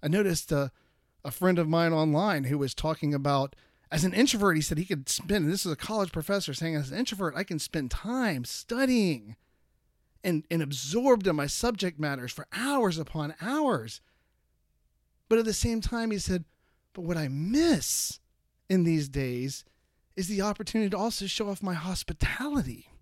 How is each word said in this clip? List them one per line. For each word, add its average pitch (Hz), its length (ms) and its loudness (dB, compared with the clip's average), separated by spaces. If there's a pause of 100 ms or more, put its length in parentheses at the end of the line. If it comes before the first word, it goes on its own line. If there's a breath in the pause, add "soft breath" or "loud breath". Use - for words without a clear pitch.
I 156 40 0
noticed, 180 460 2
uh, 139 160 0 (560)
a 135 60 -6
friend 180 260 4
of 165 100 2
mine 165 240 4
online 156 540 2
who 139 120 0
was 139 180 -2
talking 156 380 -2
about, 139 420 0 (360 soft breath)
as 156 120 0
an 180 100 2
introvert, 202 420 4
he 156 60 2
said 147 160 -2
he 175 80 -2
could 151 240 -4
spend, 190 340 0
and 151 80 2
this 190 140 -2
is 180 60 -2
a 147 40 -2
college 202 360 -2
professor 185 420 -2
saying, 160 220 -2
"As 139 160 -2
an 165 80 -6
introvert, 196 360 -2
I 180 80 -2
can 175 140 -6
spend 143 320 -4
time 208 560 -2
studying 202 880 0 (880)
and, 160 280 0
and 165 100 0
absorbed 175 640 2
in 175 100 4
my 147 120 0
subject 185 520 -2
matters 139 320 -4
for - 220 -12
hours 233 460 2
upon 156 420 -4
hours." 214 600 -2 (1300)
But 226 120 6
at 233 60 2
the 214 80 0
same 226 280 0
time, 226 300 -2
he 208 80 -2
said, 175 260 -2 (480)
"But 180 120 -10
what 170 120 -2
I 156 100 -2
miss 202 920 2 (500)
in 185 140 4
these 156 260 2
days 131 560 -4 (500)
is 190 120 -4
the 196 160 -2
opportunity 208 480 -2
to 202 60 -2
also 214 280 -2
show 202 240 -2
off 196 140 -6
my 185 100 -2
hospitality." 175 1120 -2 (160)